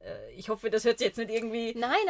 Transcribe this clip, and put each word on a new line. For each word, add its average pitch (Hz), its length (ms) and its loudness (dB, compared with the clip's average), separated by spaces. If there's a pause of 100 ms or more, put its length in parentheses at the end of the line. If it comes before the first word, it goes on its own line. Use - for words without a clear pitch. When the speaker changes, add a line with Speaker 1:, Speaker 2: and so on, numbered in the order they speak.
Speaker 1:
Äh, 107 320 -12
ich 180 160 -10
hoffe, 220 220 -2
das 214 140 2
hört 233 140 6
sich 240 100 2
jetzt 220 100 -4
nicht 226 120 -4
irgendwie 226 460 -2
Speaker 2:
Nein, 233 140 0 (200)